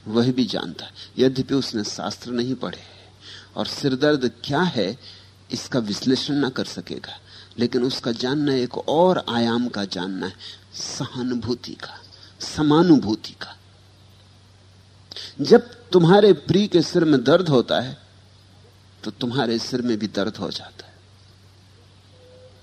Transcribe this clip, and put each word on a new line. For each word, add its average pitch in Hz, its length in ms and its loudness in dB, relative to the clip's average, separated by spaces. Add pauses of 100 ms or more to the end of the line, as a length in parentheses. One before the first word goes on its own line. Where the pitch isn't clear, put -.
वह 117 240 2
भी 127 140 0
जानता 87 400 -8
है, - 60 -20 (280)
यद्यपि 131 360 2
उसने 117 300 -4
शास्त्र 104 460 -10
नहीं 123 240 -4
पढ़े - 260 -8 (760)
और 104 120 -4
सिर 135 300 -4
दर्द 139 340 2 (120)
क्या 139 180 -2
है 120 360 -2 (520)
इसका 127 320 -4
विश्लेषण 123 540 -2
ना 139 160 0
कर 101 160 -6
सकेगा, - 520 -12 (400)
लेकिन 120 240 0
उसका 131 300 -2
जानना 139 420 -2
एक 123 240 -4
और 170 500 2
आयाम 117 400 0
का 101 160 -6
जानना 92 400 -6
है, 95 80 -8 (420)
सहानुभूति 123 1000 -6
का, - 240 -16 (480)
समानुभूति 151 840 4
का। - 200 -16 (1900)
जब - 280 6 (220)
तुम्हारे 190 440 8
प्रिय 190 320 2
के 175 140 4
सिर 175 240 0
में 135 180 4
दर्द 165 260 4
होता 107 300 2
है 131 180 -6 (1080)
तो 107 100 -8
तुम्हारे 117 460 -2
सिर 120 220 -6
में 117 180 0
भी 107 100 -2
दर्द 92 280 -4
हो 85 140 -6
जाता - 340 -16
है। - 80 -20 (1700)